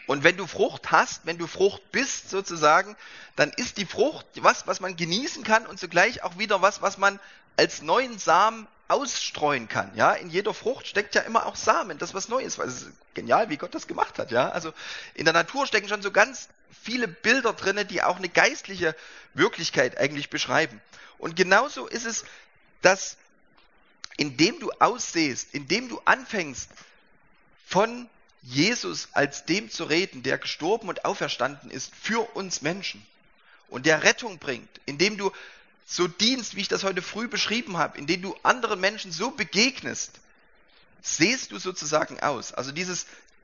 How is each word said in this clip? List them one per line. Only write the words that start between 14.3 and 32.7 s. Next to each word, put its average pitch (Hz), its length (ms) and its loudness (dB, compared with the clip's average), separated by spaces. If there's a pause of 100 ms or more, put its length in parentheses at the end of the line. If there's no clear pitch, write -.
Ja, 120 200 4
also - 220 -6 (420)
in - 100 -4
der 160 100 6
Natur 202 320 2
stecken 208 220 0
schon 208 140 -4
so 196 100 -4
ganz 240 360 2 (340)
viele 233 260 -2
Bilder 226 440 2
drinne, 196 320 -2
die 190 160 -6
auch 180 180 2
eine 185 100 -4
geistliche 180 640 2 (400)
Wirklichkeit 156 640 2
eigentlich 143 320 -2
beschreiben. 135 500 0 (380)
Und 165 160 -8
genauso 208 540 2
ist 226 180 -6
es, 226 180 -6 (560)
dass - 360 2 (1000)
indem 151 440 2
du 208 180 -6
aussähst, 165 720 0
indem 165 380 -2
du 220 160 -10
anfängst, 196 680 0 (960)
von 233 420 0 (340)
Jesus 165 720 -2
als 143 320 0
dem 208 240 -2
zu - 140 -8
reden, 147 400 -2
der 135 160 -2
gestorben 190 500 -4
und - 160 -6
auferstanden 143 640 -4
ist - 320 -12
für 226 200 -2 (160)
uns 185 260 -6
Menschen 160 420 -6 (640)